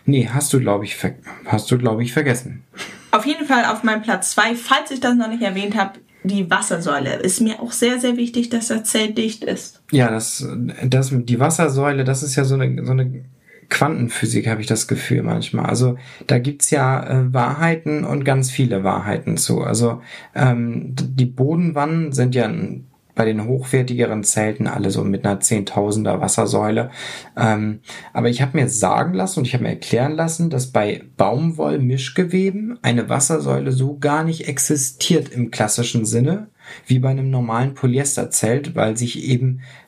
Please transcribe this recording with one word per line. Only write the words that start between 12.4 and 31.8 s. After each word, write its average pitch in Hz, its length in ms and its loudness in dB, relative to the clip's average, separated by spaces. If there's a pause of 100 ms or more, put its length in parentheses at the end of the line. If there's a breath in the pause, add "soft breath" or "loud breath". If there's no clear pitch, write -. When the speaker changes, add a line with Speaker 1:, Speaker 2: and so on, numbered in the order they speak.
Speaker 1:
so 135 100 2
eine, 127 300 0
so 123 80 0
eine 127 320 0 (420 soft breath)
Quantenphysik, 120 800 0
hab 107 140 0
ich 107 60 -6
das 110 200 0
Gefühl - 360 0
manchmal. 113 420 -2
Also 123 320 2 (300 loud breath)
da 123 120 4
gibt's 139 300 -2
ja, 131 360 2
äh, 127 280 2
Wahrheiten 151 720 0
und 143 180 -2
ganz 131 260 2
viele 101 360 0
Wahrheiten 95 500 0
zu. - 240 0
Also, 117 420 0 (340 loud breath)
ähm, 120 600 0
d-, 135 100 -2
die 131 200 2
Bodenwannen 156 880 0
sind 127 200 2
ja 120 120 2
n-, 107 420 -6 (260)
bei 113 120 2
den 110 200 0
hochwertigeren 123 800 0
Zelten 107 440 0
alle 98 220 -2
so 104 140 0
mit 98 220 -2
einer 101 160 0
Zehntausender 104 800 0
Wassersäule. 107 680 0 (440 loud breath)
Ähm, 107 460 0 (320 loud breath)
aber 120 160 2
ich 123 120 0
hab 131 120 0
mir 127 160 2
sagen 101 440 2
lassen 185 260 -2
und 131 60 0
ich 123 80 -2
hab 123 60 0
mir 113 80 0
erklären 127 460 0
lassen, 165 360 0
dass 127 180 -2
bei - 360 0 (140)
Baumwollmischgeweben 160 1600 0